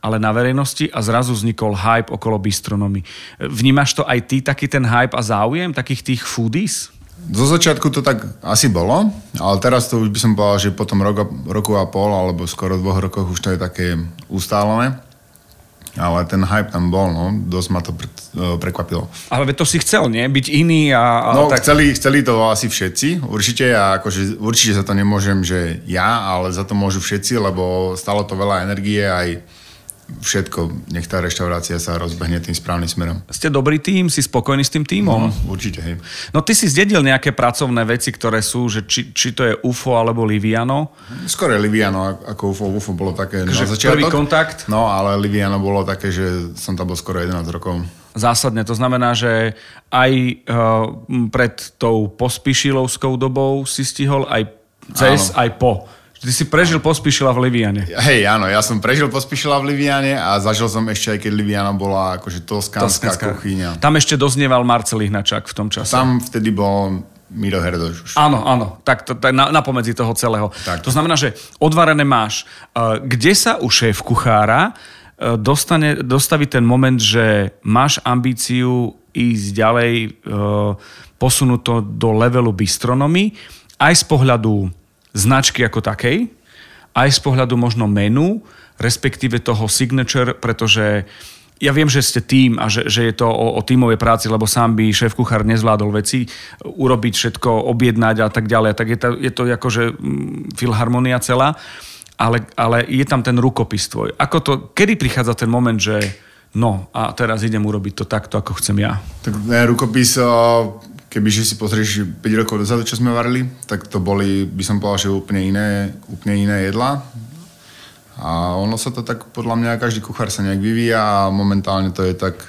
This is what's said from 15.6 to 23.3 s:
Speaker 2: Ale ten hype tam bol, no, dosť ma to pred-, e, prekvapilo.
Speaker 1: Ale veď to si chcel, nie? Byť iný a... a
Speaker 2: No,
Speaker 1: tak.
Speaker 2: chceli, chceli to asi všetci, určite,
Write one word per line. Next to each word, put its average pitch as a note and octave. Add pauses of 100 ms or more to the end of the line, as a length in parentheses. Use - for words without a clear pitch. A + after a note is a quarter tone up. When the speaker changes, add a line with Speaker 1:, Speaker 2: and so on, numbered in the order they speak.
Speaker 2:
Ale F2
ten F#2+
hype G#2
tam F2+
bol, F#2+
no, F2 (160)
dosť F2+
ma F2+
to F2
pred-, E2+ (180)
e, F2
prekvapilo. F2 (240)
Speaker 1:
Ale C3
veď C3+
to D#3+
si E3
chcel, D#3+
nie? A2+
Byť C3+
iný D#3
a... A#2
a A#2
Speaker 2:
No, C#3+
Speaker 1:
tak. C3+
Speaker 2:
chceli, D3
chceli C#3
to A#2+
asi A2
všetci, C#3+
určite, A#2+